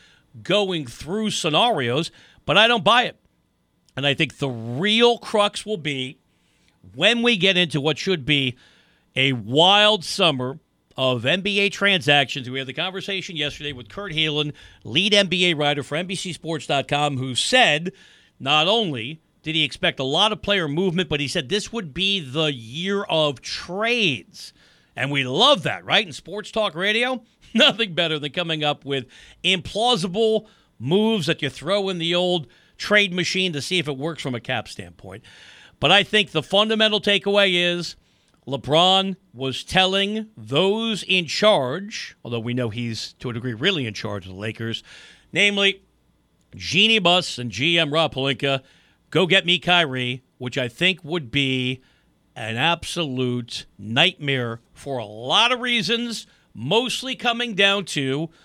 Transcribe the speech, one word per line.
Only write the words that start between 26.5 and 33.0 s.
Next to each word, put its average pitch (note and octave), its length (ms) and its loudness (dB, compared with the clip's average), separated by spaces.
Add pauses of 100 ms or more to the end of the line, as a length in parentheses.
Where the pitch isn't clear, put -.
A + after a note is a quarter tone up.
talk G#3 240 -2
radio, A3 480 -2 (160)
<laughs> - 160 -10
nothing A3+ 400 2
better D#3 240 0
than C#3+ 140 -8
coming D#3+ 320 -2
up D3 200 -2
with C3+ 220 -4 (380)
implausible G#3 1000 0 (320)
moves F#3+ 480 0
that D#3+ 140 -2
you C#3+ 80 -2
throw F#3+ 400 -2
in F#3 100 -4
the E3+ 180 -2
old F3+ 320 0 (280)
trade G3+ 360 2